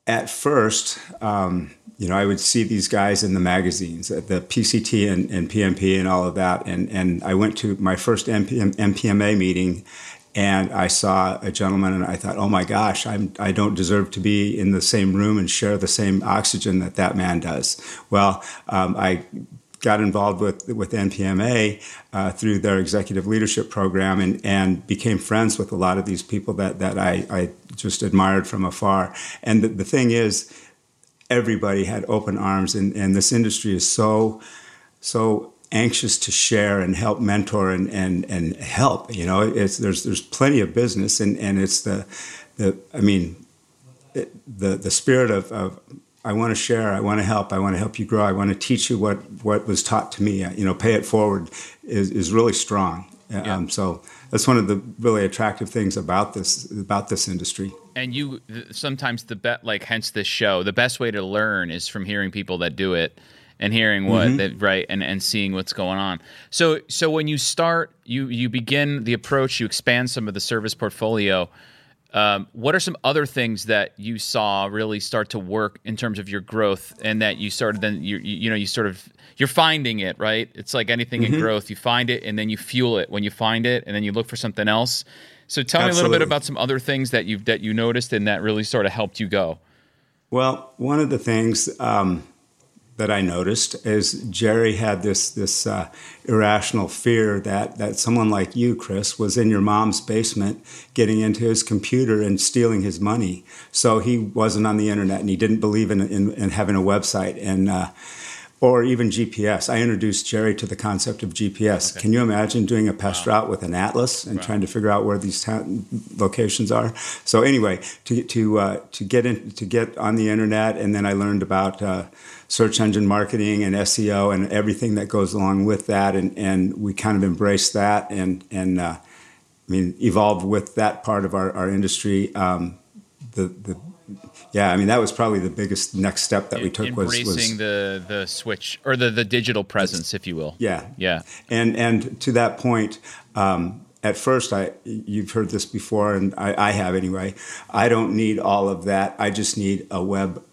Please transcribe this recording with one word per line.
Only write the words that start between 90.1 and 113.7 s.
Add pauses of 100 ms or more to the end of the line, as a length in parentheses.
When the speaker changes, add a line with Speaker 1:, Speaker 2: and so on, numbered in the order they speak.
Speaker 1:
Well,
one
of
the
things, (120)
um, (760)
that
I
noticed
is
Jerry
had
this,
this,
uh, (380)
irrational
fear
that,
that
someone
like
you,
Chris,
was
in
your
mom's
basement (300)
getting
into
his
computer
and
stealing
his
money. (280)
So
he
wasn't
on
the
internet,
and
he
didn't
believe
in,
in,
in
having
a
website
and,
uh, (720)
or
even
G
P
S.
I
introduced
Jerry
to
the
concept
of
G
P
S.
Speaker 2:
Okay.
Speaker 1:
Can
you
imagine
doing
a
pest
Speaker 2:
Wow.
Speaker 1:
route
with
an